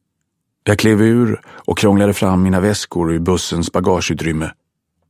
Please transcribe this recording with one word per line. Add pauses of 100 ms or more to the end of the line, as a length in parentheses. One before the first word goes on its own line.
(640)
Jag
klev
ur
och
krånglade
fram
mina
väskor
ur
bussens
bagageutrymme. (580)